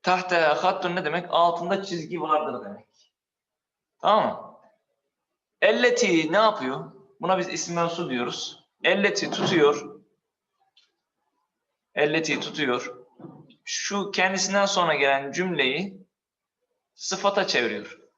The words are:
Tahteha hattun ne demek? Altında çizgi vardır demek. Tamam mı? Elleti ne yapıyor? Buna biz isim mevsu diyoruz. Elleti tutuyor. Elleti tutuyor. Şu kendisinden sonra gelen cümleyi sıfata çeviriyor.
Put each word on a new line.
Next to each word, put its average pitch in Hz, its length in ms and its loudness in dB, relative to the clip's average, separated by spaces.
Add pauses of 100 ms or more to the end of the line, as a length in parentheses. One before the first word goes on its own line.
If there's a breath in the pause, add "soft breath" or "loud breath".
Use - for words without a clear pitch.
Tahteha 175 600 2
hattun 185 320 0
ne 185 80 -4
demek? 170 260 -4
Altında 175 520 2
çizgi 170 380 -8
vardır 151 440 -2
demek. 101 220 -16 (1120)
Tamam 196 280 4
mı? - 320 -8 (1000)
Elleti 185 720 4
ne 185 40 2
yapıyor? 160 560 0 (280)
Buna 185 180 0
biz 175 100 -4
isim 170 260 -6
mevsu 170 360 -2
diyoruz. - 540 -6 (200)
Elleti 190 460 0
tutuyor. - 720 2 (1900)
Elleti 151 460 0
tutuyor. 143 680 -4 (580)
Şu - 460 -6
kendisinden 190 560 0
sonra 175 280 2
gelen 139 380 2
cümleyi 165 720 -2 (880)
sıfata 196 520 -2
çeviriyor. 107 540 -2 (180)